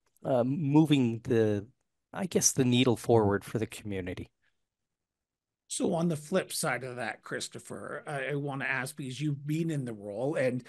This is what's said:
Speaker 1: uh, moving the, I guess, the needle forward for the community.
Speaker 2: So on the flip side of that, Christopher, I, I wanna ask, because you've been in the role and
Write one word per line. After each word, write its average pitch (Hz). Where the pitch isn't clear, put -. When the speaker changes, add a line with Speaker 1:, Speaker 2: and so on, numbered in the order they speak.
Speaker 1:
uh, 127
moving 139
the, 107
I 196
guess, -
the 131
needle 123
forward 104
for -
the 107
community. 92
Speaker 2:
So 196
on 165
the 165
flip 170
side 127
of 123
that, 113
Christopher, 113
I, 135
I 147
wanna 139
ask, 135
because 127
you've 143
been 165
in 143
the 117
role 104
and 127